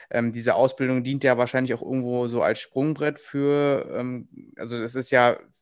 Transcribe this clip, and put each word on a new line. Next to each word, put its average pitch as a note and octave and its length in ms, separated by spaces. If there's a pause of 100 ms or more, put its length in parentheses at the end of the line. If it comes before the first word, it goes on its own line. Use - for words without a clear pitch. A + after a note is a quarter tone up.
ähm, A#2 240
diese A#2 220
Ausbildung B2+ 500
dient C3+ 180
ja B2+ 140
wahrscheinlich B2 360
auch A#2 80
irgendwo B2 460
so A#2 160
als A2 160
Sprungbrett C#3+ 580
für, C#3+ 760
ähm, B2 640
also A#2 180
es A#2 200
ist C3 160
ja B2 280 (220)